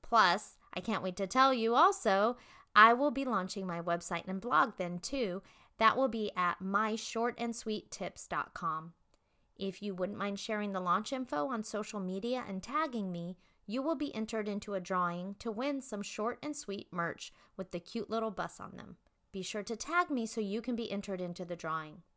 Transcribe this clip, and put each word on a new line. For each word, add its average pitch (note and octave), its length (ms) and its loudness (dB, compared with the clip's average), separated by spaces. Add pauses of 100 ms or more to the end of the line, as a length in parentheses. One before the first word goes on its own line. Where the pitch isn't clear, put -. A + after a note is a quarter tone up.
Plus, G3+ 560 6 (160)
I F#3 60 -4
can't F#3 240 -2
wait F#3 140 -2
to G3 100 0
tell C4 260 6
you A#3 220 2
also, A#3+ 640 6 (380)
I A3+ 180 12
will C#4 180 4
be C4+ 140 -2
launching G3 420 -2
my E3+ 140 -4
website E3+ 460 -2
and F#3+ 120 -4
blog G3 380 4
then F3 220 -4
too. G3 420 -2 (360)
That A3 200 6
will C4 100 4
be G#3+ 300 -2
at F3+ 240 0
my G#3 340 0
short A3+ 420 -2
and A#3 180 -4
sweet - 360 -6
tips - 360 -8
dot - 260 -4
com. D#3+ 400 -4 (640)
If G3 240 -6
you G#3 120 -4
wouldn't F#3 240 -2
mind G3+ 220 -4
sharing G#3 320 -2
the F#3+ 80 -2
launch F#3 320 0
info C#4 360 -2
on A3+ 160 -4
social G#3+ 360 -4
media F#3+ 480 -2
and F#3+ 160 -6
tagging B3 480 -2
me, F3 260 -6 (300)
you A#3 140 -2
will D#4+ 140 0
be C#4 200 -4
entered A3 320 -4
into G#3 260 -6
a F#3+ 60 -2
drawing F3+ 600 -2
to A#3 120 -6
win C4+ 300 -2
some G3+ 200 -6
Short A3+ 400 -4
and D4 140 -6
Sweet - 380 -8
merch E3+ 400 -4 (240)
with - 140 -8
the F3 80 -6
cute - 300 -8
little A3 220 -2
bus F3 280 -6
on - 180 -12
them. - 200 -16 (340)
Be F#3+ 120 -6
sure G3+ 200 -6
to A3+ 120 -6
tag F4 340 0
me B3 160 0
so A3 160 -4
you G#3 200 -2
can A#3+ 140 -2
be A3+ 160 -4
entered G3 300 -4
into F3 240 -6
the E3+ 120 -6
drawing. D#3+ 460 -8 (140)